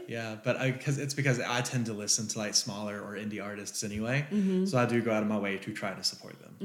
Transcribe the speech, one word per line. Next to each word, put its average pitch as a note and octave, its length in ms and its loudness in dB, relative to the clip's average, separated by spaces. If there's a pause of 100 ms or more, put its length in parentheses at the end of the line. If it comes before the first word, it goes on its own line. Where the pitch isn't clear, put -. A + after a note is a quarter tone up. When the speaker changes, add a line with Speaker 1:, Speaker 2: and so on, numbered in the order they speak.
Speaker 1:
Yeah, A2+ 340 -4
but B2 140 4
I, C3 160 2
'cause, C#3 240 0
it's C#3+ 160 -2
because C3+ 260 4
I A#2+ 220 0
tend B2+ 240 0
to A2 80 -2
listen G#2 360 0
to, - 100 -2
like, G#2 140 0
smaller G#2 480 0
or G2+ 140 -8
indie G#2+ 260 -4
artists G#2 420 -6
anyway, A2+ 460 0
Speaker 2:
Mm-hmm. F#3+ 360 4
Speaker 1:
so F3+ 120 2
I B2 80 6
do A#2+ 160 4
go A2+ 120 2
out G#2+ 100 4
of G#2 60 2
my G#2+ 100 2
way G2 180 0
to G#2+ 160 -8
try G2+ 200 -4
to F#2+ 100 -12
support - 380 -6
them. - 240 -20